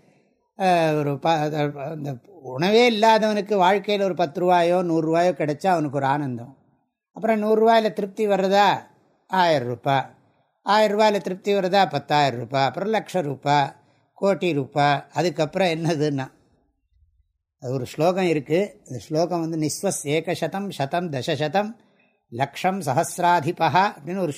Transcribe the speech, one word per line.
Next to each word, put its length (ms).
அஹ், 360
ஒரு 240
ப-, 120
அந்த 840
உணவே 640
இல்லாதவனுக்கு 680
வாழ்க்கையில 460
ஒரு 120
பத்து 260
ரூபாயோ, 420
நூறு 240
ரூபாயோ 260
கிடைச்சா 340
அவனுக்கு 300
ஒரு 100
ஆனந்தம். 500
அப்புறம் 260
நூறு 300
ரூபாயில 240
திருப்தி 340
வர்றதா? 560
ஆயிரம் 420
ரூபாய். 460
ஆயிரம் 360
ரூபாயில 220
திருப்தி 340
வருதா? 360
பத்தாயிரம் 500
ரூபாய். 240
அப்புறம் 280
லட்ச 300
ரூபாய், 540
கோடி 380
ரூபாய். 600
அதுக்கப்புறம் 560
என்னதுன்னா, 640
அது 140
ஒரு 140
ஸ்லோகம் 400
இருக்கு. 580
இந்த 140
ஸ்லோகம் 420
வந்து, 180
"நிஸ்வஸ் 440
ஏகசதம் 680
சதம் 400
தசசதம் 680
லக்ஷம் 500
சஹசிராதிபா" 1120
அப்படின்னு 240
ஒரு 200